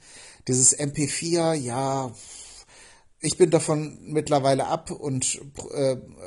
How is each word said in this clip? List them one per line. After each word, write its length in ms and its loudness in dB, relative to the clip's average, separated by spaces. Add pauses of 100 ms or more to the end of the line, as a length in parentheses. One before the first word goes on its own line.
(480)
Dieses 260 4
M 200 -2
P 140 0
vier, 460 0
ja, 580 -2 (1080)
ich 180 -4
bin 120 8
davon 540 0
mittlerweile 640 2
ab 240 -4
und, 500 -4 (320)
äh, 220 0 (320)